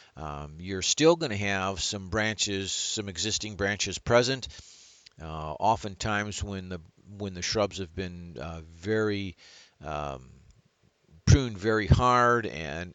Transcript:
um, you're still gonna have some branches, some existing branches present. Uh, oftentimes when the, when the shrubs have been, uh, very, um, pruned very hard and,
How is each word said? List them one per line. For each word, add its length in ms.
um, 420
you're 240
still 320
gonna 200
have 460
some 280
branches, 640
some 380
existing 460
branches 420
present. 500
Uh, 340
oftentimes 880
when 260
the, 120
when 160
the 80
shrubs 380
have 160
been, 440
uh, 220
very, 600
um, 460
pruned 340
very 300
hard 580
and, 500